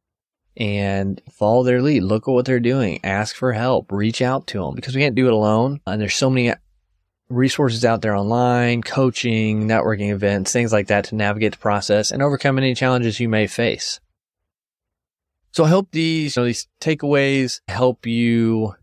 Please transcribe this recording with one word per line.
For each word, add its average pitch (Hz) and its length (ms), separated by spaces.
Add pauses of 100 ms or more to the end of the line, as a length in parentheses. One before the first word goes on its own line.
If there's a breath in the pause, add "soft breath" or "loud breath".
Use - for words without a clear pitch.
(560)
and 98 640 (100)
follow 113 320
their 123 200
lead. 139 200
Look 107 240
at 135 60
what 123 140
they're 127 140
doing. 117 440
Ask 101 320
for 127 160
help. 117 400
Reach 110 300
out 131 260
to 95 180
'em, 69 80
because - 200
we 135 80
can't 135 120
do 127 120
it 120 60
alone. 110 540
And 101 140
there's 104 140
so 135 160
many 123 220 (760)
resources 123 560
out 113 180
there 104 140
online, 120 680
coaching, 110 840
networking 104 460
events, 101 400
things 120 200
like 104 140
that 101 200
to - 80
navigate 107 380
the - 60
process 104 520
and 135 120
overcome 139 340
any 131 180
challenges 123 460
you 117 80
may 107 180
face. - 540 (1500)
So 165 120
I 151 40
hope 190 220
these, 160 460
you 123 60
know, 120 40
these - 220 (120)
takeaways 139 880
help 123 380
you. 117 760